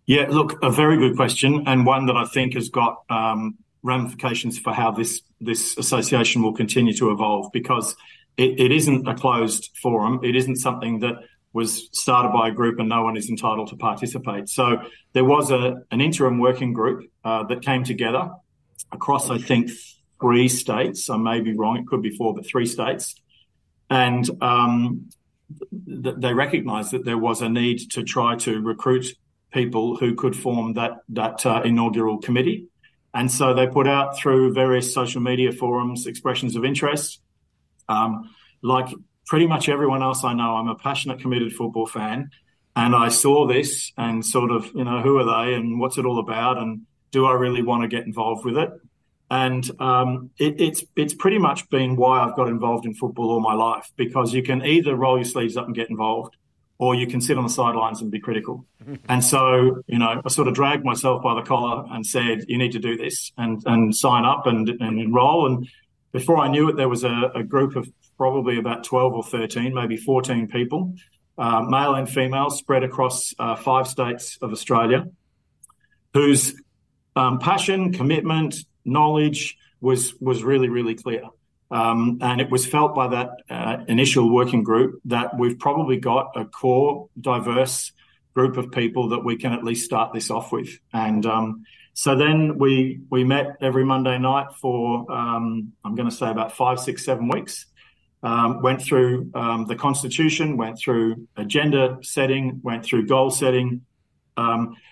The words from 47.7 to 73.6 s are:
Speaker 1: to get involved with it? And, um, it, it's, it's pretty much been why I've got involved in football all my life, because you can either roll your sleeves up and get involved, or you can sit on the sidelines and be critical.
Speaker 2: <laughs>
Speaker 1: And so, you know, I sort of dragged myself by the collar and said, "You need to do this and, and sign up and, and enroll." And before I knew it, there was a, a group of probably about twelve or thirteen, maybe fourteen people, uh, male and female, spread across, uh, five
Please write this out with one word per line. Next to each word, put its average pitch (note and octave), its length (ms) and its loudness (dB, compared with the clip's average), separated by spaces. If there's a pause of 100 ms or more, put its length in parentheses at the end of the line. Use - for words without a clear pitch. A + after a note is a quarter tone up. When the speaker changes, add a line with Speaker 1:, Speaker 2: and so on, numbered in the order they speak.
Speaker 1:
to A2+ 40 -2
get A#2 180 -6
involved A2+ 380 -4
with B2 140 -2
it? E3 120 0 (640)
And, B2+ 380 -2 (100)
um, B2+ 580 0
it, D3 220 0
it's, D#3+ 240 0 (140)
it's D3 160 0
pretty G#3 260 2
much D3+ 300 0
been C3 260 0
why B2+ 240 4
I've A#2+ 160 0
got B2 140 2
involved A#2 360 -2
in A2 80 -6
football A#2+ 380 -4
all A#2 80 2
my A2 140 2
life, A2+ 420 0
because B2 380 0
you B2+ 100 0
can B2+ 220 -2
either D3 280 4
roll B2+ 240 2
your A#2+ 80 -2
sleeves A#2 300 -4
up A#2+ 120 -4
and A#2+ 60 -6
get A2+ 160 -4
involved, A2 460 -4 (420)
or B2 160 2
you B2 140 0
can B2+ 140 -4
sit C3+ 160 0
on B2+ 80 0
the A#2 40 -2
sidelines A#2 520 0
and A2 100 -6
be G#2+ 80 -6
critical. A#2+ 520 -6
Speaker 2:
<laughs> - 40 -20 (340)
Speaker 1:
And B2+ 140 2
so, B2+ 640 4
you A#2 100 0
know, A#2 260 2
I C3+ 60 -6
sort C3 180 2
of A#2+ 60 2
dragged C#3 320 2
myself B2+ 380 0
by A#2 100 2
the A#2 80 -2
collar A#2+ 480 -2
and A2+ 160 -8
said, A#2 420 -2
"You A#2+ 120 -2
need B2 140 0
to A#2 60 -6
do A#2 180 -4
this - 380 -8
and, A2+ 300 -4
and A2+ 300 4
sign B2 300 4
up C3+ 200 2
and, A2+ 240 2
and A2+ 300 -4
enroll." B2+ 480 4
And B2+ 200 -2 (440)
before C3+ 260 2
I C#3 120 2
knew D3 200 4
it, D3 60 -2
there C#3 140 2
was B2 140 -2
a, B2 300 0
a A#2 100 -4
group C3+ 320 0
of A#2+ 140 -6 (260)
probably C3 440 0
about A#2 240 -6
twelve B2+ 300 2
or A2+ 100 -4
thirteen, A#2+ 500 -4
maybe A2+ 240 -4
fourteen B2+ 500 0
people, G#2 460 -4 (460)
uh, A#2 220 0
male C3+ 340 2
and C3 120 -2
female, C3+ 440 -2
spread C3+ 320 0
across, B2+ 560 -2
uh, A2+ 160 -2
five C3 320 0